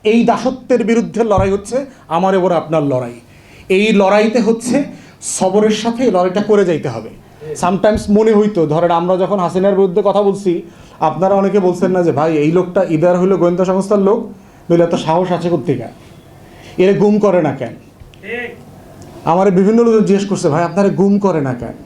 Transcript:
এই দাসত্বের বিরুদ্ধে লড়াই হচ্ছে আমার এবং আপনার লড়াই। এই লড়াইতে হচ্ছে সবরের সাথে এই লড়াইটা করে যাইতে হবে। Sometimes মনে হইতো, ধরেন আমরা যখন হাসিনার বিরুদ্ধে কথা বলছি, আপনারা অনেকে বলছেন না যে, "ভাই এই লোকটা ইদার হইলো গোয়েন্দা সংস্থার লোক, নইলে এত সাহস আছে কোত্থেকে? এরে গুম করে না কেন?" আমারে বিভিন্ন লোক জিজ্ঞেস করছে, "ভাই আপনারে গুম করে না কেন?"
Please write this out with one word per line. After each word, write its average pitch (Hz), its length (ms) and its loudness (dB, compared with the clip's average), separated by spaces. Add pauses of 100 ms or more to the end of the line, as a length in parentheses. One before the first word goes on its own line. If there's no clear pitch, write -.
এই 226 220 2
দাসত্বের 240 580 -2
বিরুদ্ধে 214 400 -2
লড়াই 196 280 0
হচ্ছে 226 340 -6 (220)
আমার 185 260 0
এবং 185 180 2
আপনার 156 320 0
লড়াই। 127 300 -4 (560)
এই 202 240 2
লড়াইতে 208 460 2
হচ্ছে 226 440 0 (380)
সবরের 202 480 0
সাথে 233 340 -2
এই 233 80 2
লড়াইটা 180 300 0
করে 208 240 2
যাইতে 156 240 -2
হবে। 113 200 -10 (520)
Sometimes 196 380 0 (100)
মনে 214 240 4
হইতো, 208 340 2
ধরেন 170 240 0
আমরা 175 260 0
যখন 185 220 -2
হাসিনার 185 360 0
বিরুদ্ধে 190 300 2
কথা 196 160 2
বলছি, 196 400 0 (380)
আপনারা 165 360 0
অনেকে 196 240 0
বলছেন 180 320 0
না 185 120 0
যে, 170 80 2
"ভাই 156 260 0
এই 147 140 2
লোকটা 180 380 0
ইদার 175 300 2
হইলো 196 180 2
গোয়েন্দা 175 280 0
সংস্থার 190 340 0
লোক, 202 300 0 (420)
নইলে 170 120 4
এত 170 120 0
সাহস 170 360 -2
আছে 170 180 -4
কোত্থেকে? 139 340 -2 (1000)
এরে 196 100 4
গুম 208 260 2
করে 190 220 2
না 151 100 -2
কেন?" 117 220 -10 (1500)
আমারে 185 260 2
বিভিন্ন 202 320 4
লোক 220 200 4
জিজ্ঞেস 196 220 2
করছে, 175 240 -2
"ভাই 156 140 0
আপনারে 180 260 0
গুম 196 300 0
করে 180 220 0
না 135 120 -4
কেন?" 117 200 -10 (120)